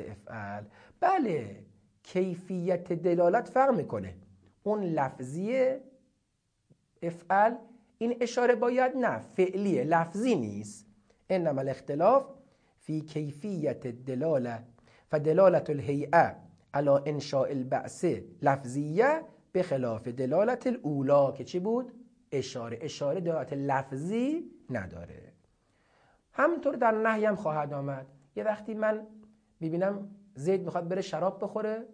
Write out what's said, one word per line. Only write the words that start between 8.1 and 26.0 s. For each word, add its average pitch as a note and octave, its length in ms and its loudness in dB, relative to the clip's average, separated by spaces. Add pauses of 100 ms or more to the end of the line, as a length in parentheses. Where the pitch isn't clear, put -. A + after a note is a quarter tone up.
اشاره A#3+ 340 2
باید B3 420 0
نه، G3 220 0
فعلیه، F#3 640 0
لفظی E3+ 520 2
نیست. G#2+ 520 -6 (420)
انما E3 320 0
الاختلاف D#3 640 2 (540)
فی D#3 220 -6
کیفیت D3+ 840 -6
دلاله، B2+ 720 -2 (520)
فدلالة D#3 580 6
الهیئة C#3+ 680 2 (380)
علی C#3+ 320 6
انشاء C3+ 440 0
البعث C3 560 -4 (360)
لفظیه D3 800 2 (300)
به F#3 120 2
خلاف B2 440 -2
دلالت D#3+ 600 0
الاولا C#3 640 4
که B2+ 120 -10
چی F3+ 160 -6
بود؟ A#3 340 -2 (380)
اشاره. A#2 500 -6
اشاره D3 400 -4
دلالت D#3+ 320 -4
لفظی D3 1000 -2 (180)
نداره. F2 640 -10 (1000)